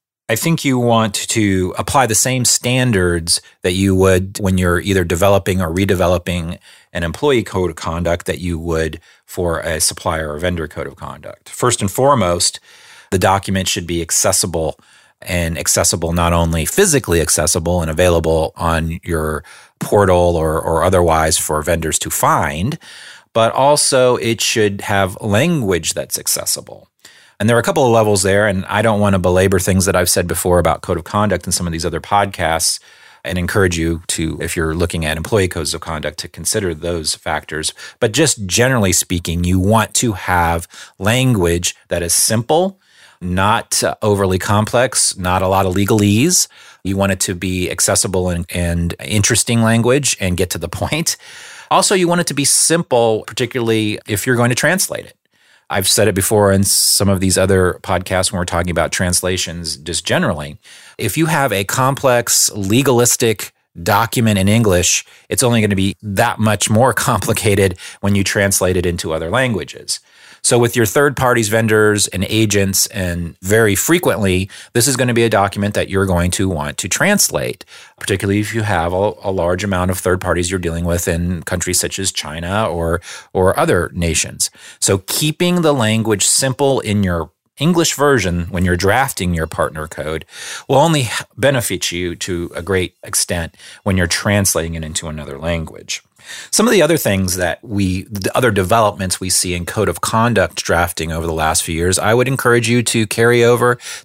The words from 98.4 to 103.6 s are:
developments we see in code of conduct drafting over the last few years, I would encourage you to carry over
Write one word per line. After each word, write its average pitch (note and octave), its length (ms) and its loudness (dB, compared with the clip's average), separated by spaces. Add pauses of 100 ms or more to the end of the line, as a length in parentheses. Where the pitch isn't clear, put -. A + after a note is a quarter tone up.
developments G2+ 680 0
we F#2 100 -6
see F2+ 240 -2
in F2 120 -6
code G2 240 -2
of E2 100 -4
conduct A2 640 0
drafting E2+ 480 -2
over E2 160 -4
the E2 60 -2
last D#2+ 300 0
few E2+ 120 -6
years, F2 240 0
I G2+ 140 0
would B2 160 2
encourage A#2+ 400 2
you A#2+ 120 2
to A2+ 260 0
carry A#2+ 360 4
over A#2+ 340 4 (280)